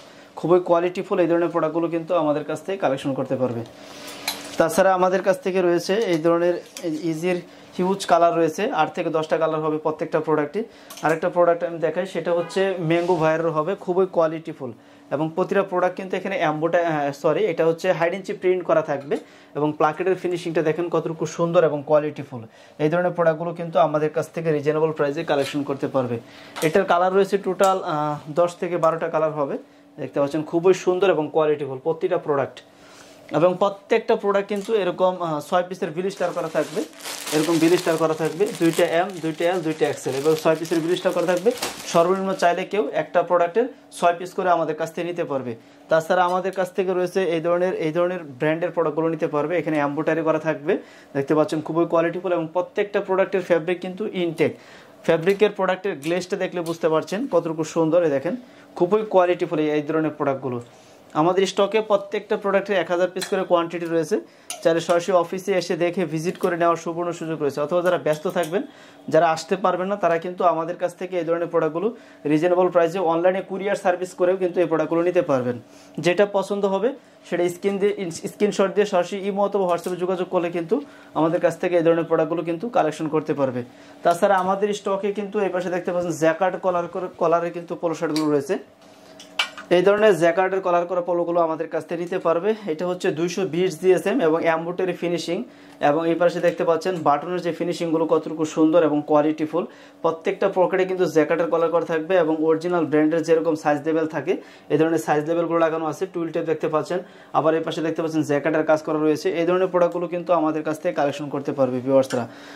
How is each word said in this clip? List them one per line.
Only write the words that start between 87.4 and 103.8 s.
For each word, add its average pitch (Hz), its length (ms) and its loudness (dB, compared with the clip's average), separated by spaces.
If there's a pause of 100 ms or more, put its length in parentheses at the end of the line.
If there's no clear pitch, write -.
কিন্তু 170 260 -10
polo 165 200 -2
শার্টগুলো 156 360 0
রয়েছে। 147 260 0 (1120)
এই 180 120 6
ধরনের 202 360 6
জ্যাকার্ডের 185 440 2
collar 175 240 2
করা 180 160 -2
পোলোগুলো 175 400 0
আমাদের 160 260 -2
কাছ 156 180 -6
থেকে 175 180 -6
নিতে 175 160 -4
পারবে। 170 340 0 (140)
এটা 156 200 -4
হচ্ছে 180 240 -2
দুইশো 175 340 -2
বিশ 165 360 -2
জিএসএম 185 400 4
এবং 160 240 2
amortary 170 480 0
finishing 170 500 -4 (360)
এবং 151 300 2
এই 165 60 2
পাশে 170 240 2
দেখতে 175 240 0
পাচ্ছেন 165 320 0
বাটনের 156 460 0
যে 170 100 -2
ফিনিশিংগুলো 165 540 -2
কতটুকু 156 400 0
সুন্দর 160 380 4
এবং 147 240 2
কোয়ালিটিফুল। 156 580 0 (360)
প্রত্যেকটা 185 540 -2
পকেটে 180 300 2
কিন্তু 180 200 0
জ্যাকেটের 160 420 2
collar 165 220 2
করা 165 160 0
থাকবে 165 320 0
এবং 156 280 2
original 160 400 0
ব্র্যান্ডের 156 380 2
যেরকম 160 320 2
size 151 300 0